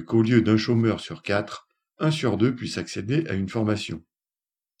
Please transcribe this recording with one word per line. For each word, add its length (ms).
qu'au 160
lieu 220
d'un 160
chômeur 420
sur 220
quatre, 460
un 100
sur 260
deux 180
puisse 220
accéder 520
à 40
une 160
formation. 560